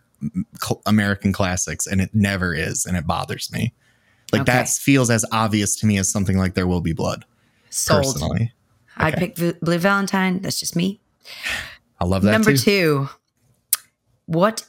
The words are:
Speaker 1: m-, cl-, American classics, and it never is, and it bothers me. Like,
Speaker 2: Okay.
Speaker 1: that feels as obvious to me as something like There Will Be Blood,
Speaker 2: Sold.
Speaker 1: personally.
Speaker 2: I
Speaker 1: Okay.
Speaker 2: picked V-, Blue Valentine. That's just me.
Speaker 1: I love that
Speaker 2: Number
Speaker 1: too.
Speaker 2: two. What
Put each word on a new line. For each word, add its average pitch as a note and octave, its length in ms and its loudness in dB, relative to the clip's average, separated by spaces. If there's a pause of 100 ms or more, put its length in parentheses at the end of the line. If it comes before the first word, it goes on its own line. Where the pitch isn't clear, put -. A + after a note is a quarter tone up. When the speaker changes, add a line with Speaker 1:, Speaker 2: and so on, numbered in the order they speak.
(220)
Speaker 1:
m-, - 240 -6 (160)
cl-, - 240 -4
American G2+ 460 2
classics, F2+ 540 -2
and F#2+ 140 0
it F#2 140 0
never G2 400 2
is, - 320 -4
and F2+ 100 -2
it D#2+ 100 -4
bothers - 440 -6
me. A2+ 220 -4 (580)
Like, C#3 120 2
Speaker 2:
Okay. B2 100 2
Speaker 1:
that B2 160 2
feels C3+ 420 2
as A2+ 220 2
obvious G#2+ 440 2
to - 100 0
me G#2 120 4
as F#2+ 100 0
something F#2+ 300 0
like F#2 160 0
There F#2 120 0
Will F2+ 160 2
Be E2 100 0
Blood, - 320 -6 (460)
Speaker 2:
Sold. D3 340 2
Speaker 1:
personally. C3+ 480 -2 (440)
Speaker 2:
I D#3 120 0
Speaker 1:
Okay. D#3+ 100 -2
Speaker 2:
picked E3+ 200 -4
V-, E3+ 240 0
Blue E3+ 160 0
Valentine. F#3+ 600 0
That's - 200 -6
just - 160 -6
me. F#3+ 240 -2 (1000)
Speaker 1:
I F2 40 -2
love F#2 180 0
that G#3 100 6
Speaker 2:
Number A3 200 4
Speaker 1:
too. C#3 100 4
Speaker 2:
two. D#3 460 2 (1200)
What F#3 400 0